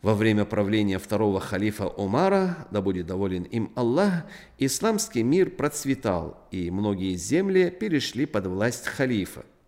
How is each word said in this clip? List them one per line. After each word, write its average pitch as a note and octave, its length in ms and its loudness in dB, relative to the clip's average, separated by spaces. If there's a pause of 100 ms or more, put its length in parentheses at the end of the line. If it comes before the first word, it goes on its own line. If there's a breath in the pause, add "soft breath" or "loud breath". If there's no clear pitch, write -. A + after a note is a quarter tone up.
Во G#2+ 140 2
время G#2 300 4
правления G#2 520 0
второго G2+ 420 0
халифа G2+ 480 -2
Умара, E3+ 840 0
да G2+ 100 0
будет F#2 240 -2
доволен F#2 380 -2
им - 320 -4
Аллах, D#3+ 480 2 (340 loud breath)
исламский G3+ 640 0
мир D#3 300 4
процветал, B2 1000 -2
и F2 200 -4
многие F#2+ 440 0
земли F3 540 2
перешли D#3 560 -2
под G2+ 220 -2
власть G#2 400 -2
халифа. A2+ 580 -2 (220)